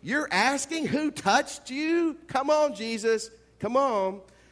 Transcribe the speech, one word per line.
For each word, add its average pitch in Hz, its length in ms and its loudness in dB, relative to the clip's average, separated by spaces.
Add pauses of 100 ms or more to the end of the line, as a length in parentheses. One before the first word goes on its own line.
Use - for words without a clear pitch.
You're 285 300 -2
asking 277 560 0
who 285 240 0
touched - 580 0
you? 320 480 0 (100)
Come 269 220 -2
on, 302 260 4
Jesus. 226 540 -2 (300)
Come 220 160 -4
on. 202 460 0 (300)